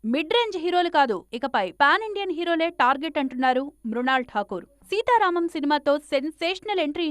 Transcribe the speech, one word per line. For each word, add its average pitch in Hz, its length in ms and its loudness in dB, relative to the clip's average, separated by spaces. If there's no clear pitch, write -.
మిడ్ 311 220 -2
రేంజ్ 453 280 0
హీరోలు 349 320 0
కాదు, 262 220 2
ఇకపై 240 280 -2
పాన్ 330 260 4
ఇండియన్ 403 300 -6
హీరోలే 339 320 0
టార్గెట్ 277 420 2
అంటున్నారు 254 420 0
మృణాల్ 247 400 0
ఠాకూర్. 202 340 -6
సీతారామం 403 540 2
సినిమాతో 294 380 0
సెన్సేషనల్ 339 760 -2
ఎంట్రీ 302 260 -4